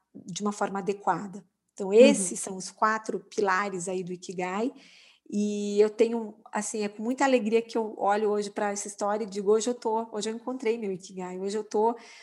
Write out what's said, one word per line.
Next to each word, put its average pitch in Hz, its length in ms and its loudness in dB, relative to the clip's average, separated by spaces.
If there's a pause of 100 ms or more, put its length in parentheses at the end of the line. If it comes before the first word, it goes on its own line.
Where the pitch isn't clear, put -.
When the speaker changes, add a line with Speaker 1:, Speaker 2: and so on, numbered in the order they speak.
(140)
Speaker 1:
de 185 280 -10
uma 208 100 0
forma 196 260 -2
adequada. 196 640 -2 (300)
Então, 196 140 -6
Speaker 2:
Uhum. 196 40 -2
Speaker 1:
esses 208 460 8
são 196 180 -8
os 185 140 -10
quatro 220 500 -2
pilares 190 680 -2
aí 185 160 -4
do 175 80 -8
Ikigai. 185 600 -4 (600)
E 208 480 0
eu 214 80 8
tenho, 226 460 0 (180)
assim, 214 300 -4
é 202 60 -2
com 208 140 -10
muita 262 220 0
alegria 226 380 4
que 226 160 -4
eu 220 180 -4
olho 208 340 2
hoje 208 200 -2
pra 208 220 -2
essa 202 160 -8
história 208 340 -2
e 220 60 -4
digo: 196 240 0
hoje 220 180 2
eu 240 40 -2
tô, 226 380 -2
hoje 214 160 -4
eu 220 60 -4
encontrei 240 420 -2
meu 214 160 -6
Ikigai, 185 460 -10
hoje 196 180 -4
eu 214 60 -2
tô 214 340 0 (260)